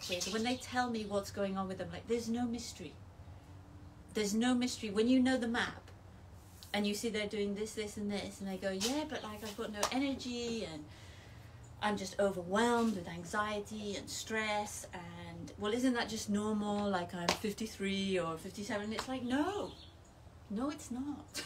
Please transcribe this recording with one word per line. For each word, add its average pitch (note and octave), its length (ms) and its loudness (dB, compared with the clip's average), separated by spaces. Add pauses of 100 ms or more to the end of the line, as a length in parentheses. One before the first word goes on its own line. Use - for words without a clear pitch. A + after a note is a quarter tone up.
with, F3+ 220 0
when A3 120 2
they B3 120 2
tell B3 340 0
me A3 160 0
what's G3+ 260 0
going G3 260 0
on F#3+ 100 0
with F#3 100 -4
them, F3 140 -4
like, - 160 -8
there's A3+ 220 2
no A#3+ 160 2
mystery. A3+ 480 -6 (1200)
There's G3+ 200 2
no B3 220 6
mystery. B3 340 0
When A3 180 6
you C4 120 10
know B3+ 180 8
the A#3 100 2
map, A3+ 440 0 (840)
and G#3 120 4
you G#3 80 4
see A3+ 160 0
they're G#3 180 0
doing G3+ 280 0
this, A3 180 -4
this, G#3 240 -4
and G#3 140 0
this, G3 280 -2
and G3 80 -4
they F#3+ 100 -2
go, G3 140 0
"Yeah, A#3+ 360 2
but, B3+ 160 -6
like, G#3+ 180 -8
I've G#3+ 160 -6
got A3 140 -4
no G#3 80 -6 (120)
energy, A#3+ 800 0
and D#3 120 -8 (1000)
I'm G#3 160 2
just G3 220 -4
overwhelmed G3+ 760 4
with E3+ 120 -4
anxiety G#3 880 -2
and - 140 -6
stress, G#3+ 840 -2
and, E3+ 640 -10
well, G#3 160 2
isn't B3+ 200 6
that A#3 160 0
just G#3+ 200 -2
normal? G#3 600 4
Like, F3 260 2
I'm F3 120 0
fifty-three G3 920 2
or E3 180 0
fifty-seven." G#3 540 -4
It's G#3+ 160 -2
like, C4 160 -2
no, D#4 480 2 (800)
no, A#3+ 200 0
it's - 220 -6
not. C4+ 540 -6